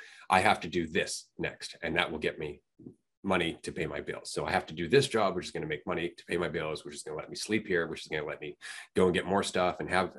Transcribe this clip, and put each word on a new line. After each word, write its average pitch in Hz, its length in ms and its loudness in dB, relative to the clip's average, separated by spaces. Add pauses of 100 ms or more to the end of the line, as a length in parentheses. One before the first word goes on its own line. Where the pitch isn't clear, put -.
(300)
"I 92 100 6
have 98 220 4
to 87 80 -6
do 82 180 0
this 82 380 -2 (120)
next, - 460 -6
and 80 140 -4
that 87 120 4
will 80 100 -6
get 80 200 -2
me 73 220 -8 (640)
money 87 400 0
to - 100 -8
pay 87 120 -4
my 73 140 -4
bills. - 320 -8
So 76 140 -2
I 78 60 -2
have 92 160 2
to 82 60 -12
do 82 140 -4
this 135 200 8
job, 101 280 2
which 85 100 -4
is - 60 -10
gonna 82 140 -6
make 76 200 -6
money 85 320 -2
to - 80 -20
pay 87 120 0
my 85 100 0
bills, 78 380 -4
which 73 100 -12
is - 80 -12
gonna 76 140 -8
let 73 120 -8
me 78 60 -12
sleep - 320 -2
here, 85 200 2
which 78 140 -8
is - 60 -12
gonna 76 180 -4
let 73 140 -6
me 73 180 -10 (380)
go 95 100 6
and 90 80 6
get 87 120 2
more 98 180 4
stuff 90 380 2
and 78 80 -4
have, 90 300 2